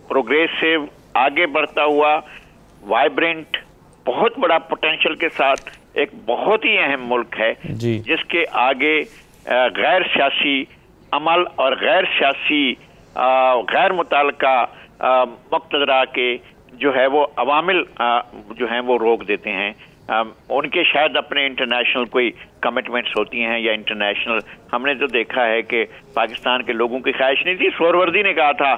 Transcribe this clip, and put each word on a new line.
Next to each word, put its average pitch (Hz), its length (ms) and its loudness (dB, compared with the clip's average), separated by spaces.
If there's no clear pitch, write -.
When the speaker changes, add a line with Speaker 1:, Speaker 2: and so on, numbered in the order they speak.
Speaker 1:
प्रोग्रेसिव, 147 760 0
आगे 143 280 2
बढ़ता 147 380 -2
हुआ, 151 320 4
वाइब्रेंट, 151 720 0
बहुत 135 340 0
बड़ा 165 180 2
potential 160 580 -2
के 156 140 -2
साथ 139 260 0
एक 143 140 0
बहुत 127 380 0
ही 220 120 2
अहम 143 240 0
मुल्क 120 340 -2
है, 113 200 0
Speaker 2:
जी। 113 280 -2
Speaker 1:
जिसके 131 440 -2
आगे, 139 580 0
अ, 147 60 -8
गैर 127 540 2
सियासी 139 640 0
अमल 165 320 2
और 131 160 2
गैर 160 300 2
सियासी, 143 680 0
अ, 131 380 4
गैर 143 380 2
मुतल्लका, 143 680 2
अ, 127 240 4
मुक्तदरा 143 500 0
के 123 340 -2
जो 131 140 0
है 131 60 4
वो 143 160 2
अवामिल, 143 640 0
अ, 120 200 2
जो 120 80 -2
हैं 117 140 -4
वो 123 140 0
रोक 113 280 2
देते 101 260 -4
हैं। 101 260 -4
अ, 110 240 -2
उनके 151 320 0
शायद 147 340 2
अपने 143 280 -2
international 123 600 -2
कोई 123 240 0
commitments 120 540 -4
होती 107 240 -4
हैं 117 240 -2
या 110 80 2
international, 107 640 -2
हमने 131 220 -2
तो 131 120 -2
देखा 123 360 -2
है 113 180 2
कि 110 220 -2
पाकिस्तान 120 460 -2
के 120 120 -6
लोगों 117 260 -2
की 131 120 -4
ख्वाहिश 135 340 0
नहीं 180 100 -2
थी। 262 140 0
सोहरवर्दी 175 540 2
ने 196 100 0
कहा 147 200 2
था 139 240 2